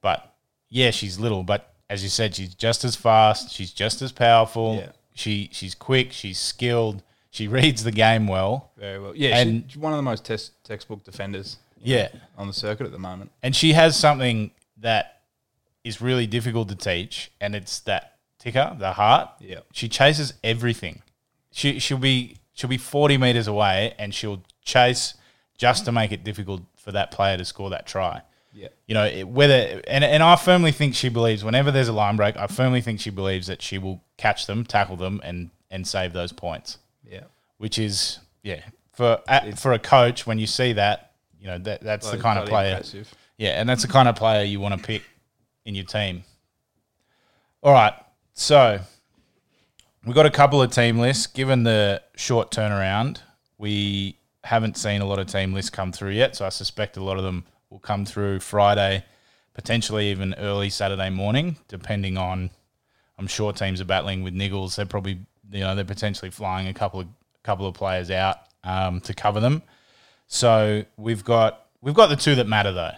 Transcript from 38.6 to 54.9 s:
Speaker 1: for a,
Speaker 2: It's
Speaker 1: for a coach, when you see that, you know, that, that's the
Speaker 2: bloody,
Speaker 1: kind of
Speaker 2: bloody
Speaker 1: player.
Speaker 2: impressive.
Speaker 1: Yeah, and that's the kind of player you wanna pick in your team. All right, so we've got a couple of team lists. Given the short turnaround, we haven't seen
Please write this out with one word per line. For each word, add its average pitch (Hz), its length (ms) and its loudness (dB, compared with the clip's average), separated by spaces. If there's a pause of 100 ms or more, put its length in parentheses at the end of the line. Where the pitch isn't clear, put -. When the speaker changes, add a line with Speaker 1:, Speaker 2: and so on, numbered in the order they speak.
Speaker 1:
for 117 340 2
a, 131 200 2
Speaker 2:
It's 104 160 -10
Speaker 1:
for 131 100 2
a 113 60 2
coach, 120 480 4
when 110 120 -2
you 110 80 -2
see 123 280 0
that, 101 380 0 (280)
you 98 60 -18
know, 90 120 -8
that, 101 220 -8
that's 107 300 -6
the 107 80 -6
Speaker 2:
bloody, - 40 -8
Speaker 1:
kind 110 160 2
of 104 80 -4
Speaker 2:
bloody 104 40 -6 (160)
Speaker 1:
player. 95 100 0
Speaker 2:
impressive. 101 380 -14 (240)
Speaker 1:
Yeah, 87 220 -2
and 113 80 0
that's 127 140 2
the 120 60 -2
kind 131 200 6
of 107 80 2
player 107 280 2
you 101 160 -4
wanna 101 180 -4
pick 107 240 -8 (600)
in 107 100 -12
your 98 120 -8
team. 92 380 -6 (1400)
All 143 100 8
right, 110 220 8 (400)
so 120 460 6 (1200)
we've 120 100 -6
got 151 120 10
a 139 40 8
couple 143 300 6
of 127 100 4
team 117 280 2
lists. 120 280 0
Given 131 360 0
the 107 400 2 (140)
short 117 340 0
turnaround, 104 720 -2 (380)
we 101 600 -4 (260)
haven't 110 320 0
seen 101 240 -2